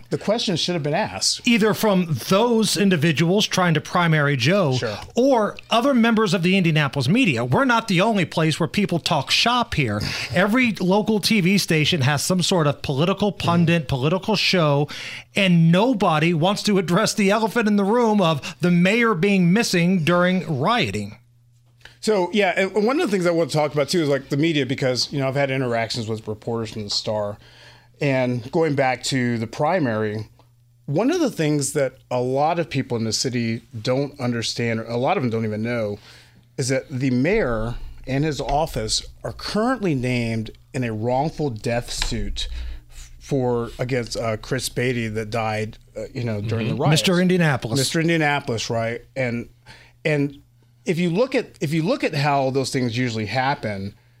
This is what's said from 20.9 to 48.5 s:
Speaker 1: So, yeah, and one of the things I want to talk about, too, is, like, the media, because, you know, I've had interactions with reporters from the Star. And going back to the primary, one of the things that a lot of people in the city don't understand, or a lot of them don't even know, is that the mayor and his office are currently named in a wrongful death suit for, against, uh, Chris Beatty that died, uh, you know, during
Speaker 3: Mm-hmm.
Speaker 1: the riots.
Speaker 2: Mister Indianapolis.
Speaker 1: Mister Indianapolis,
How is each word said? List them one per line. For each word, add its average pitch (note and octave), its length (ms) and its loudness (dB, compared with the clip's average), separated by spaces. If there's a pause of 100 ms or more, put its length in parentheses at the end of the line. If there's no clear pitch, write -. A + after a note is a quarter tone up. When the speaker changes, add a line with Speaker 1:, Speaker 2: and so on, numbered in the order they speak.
Speaker 1:
So, F#3+ 340 0
yeah, G3 240 2
and G3 260 0
one C#4 160 2
of D4 100 0
the G3+ 60 0
things F3+ 80 0
I F3 60 2
want E3 220 0
to D3+ 40 0
talk D3 160 0
about, C#3+ 160 0
too, F3+ 140 0
is, C#3+ 80 0
like, C3+ 180 -2
the D3+ 80 -2
media, D3 300 2
because, B2+ 440 -2
you C#3+ 80 -4
know, C3+ 100 0
I've B2+ 60 -4
had C#3 160 0
interactions A#2 560 -2
with A2 220 -8
reporters A2+ 440 -6
from A2 100 -8
the G2+ 80 -8
Star. G#2 480 -4 (600)
And B2+ 500 -2
going D#3+ 240 0
back C3 300 0
to A#2+ 340 0
the A2+ 80 -4
primary, A2+ 840 -2 (560)
one G3+ 280 0
of F#4 80 0
the A#3+ 100 0
things D3+ 440 -2
that C#3 200 0 (160)
a B2 100 -2
lot C#3+ 380 0
of E3 100 -2
people B2 300 -4
in A2+ 60 -2
the A2+ 80 -2
city A#2 500 -2 (180)
don't C3 400 -4
understand, A#2 600 -2
or A2+ 40 -8
a A#2 120 -6
lot C#3+ 200 0
of E3 60 -4
them B2 80 0
don't A2+ 140 -2
even G#2+ 180 -4
know, A2 360 -4 (600)
is B2+ 100 -4
that C3 220 -2
the C3+ 200 -2
mayor B2+ 640 0 (300)
and C3+ 180 -2
his D3+ 160 -4
office B2 640 -2 (160)
are B2+ 100 -8
currently G#3 600 -2
named A#2 560 -2 (240)
in B2+ 100 -2
a A#2 80 -4
wrongful C3 580 -2
death A#2 400 -4
suit - 580 -4 (720)
for, B2 600 -2
against, B2 400 -4
uh, A2+ 180 -2
Chris - 320 -6
Beatty A#2+ 400 -2
that G#2+ 220 -6
died, A2 480 -4 (180)
uh, G#2+ 60 -10 (100)
you A#2+ 120 -8
know, G#2+ 180 -4
during A2+ 240 -2
Speaker 3:
Mm-hmm. A2 100 -2
Speaker 1:
the B2+ 60 -2
riots. D3+ 80 2
Speaker 2:
Mister F3 300 2
Indianapolis. D#3 580 2
Speaker 1:
Mister C3+ 220 0
Indianapolis, D3 680 0